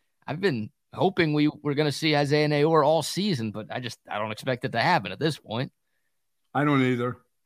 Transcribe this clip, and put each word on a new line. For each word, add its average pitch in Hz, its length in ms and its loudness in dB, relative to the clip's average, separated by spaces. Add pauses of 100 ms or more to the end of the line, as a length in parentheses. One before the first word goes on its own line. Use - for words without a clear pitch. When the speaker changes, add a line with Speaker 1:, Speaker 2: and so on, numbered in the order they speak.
(280)
Speaker 1:
I've 147 120 -8
been 139 300 -2 (240)
hoping 160 400 0
we 151 160 2 (140)
were 147 100 -2
gonna 143 180 0
see 156 240 0
Isaiah 147 320 2
Nayor 151 380 4
all 160 160 2
season, 143 500 -2
but 104 200 -10
I 117 80 -6
just, 120 200 -12 (100)
I 104 100 -6
don't 110 120 -4
expect 127 340 -6
it 104 80 -4
to 117 60 -2
happen 131 320 2
at 98 80 -12
this 151 180 -2
point. 123 340 -6 (840)
Speaker 2:
I 135 100 2
don't 143 200 4
either. 123 340 0 (280)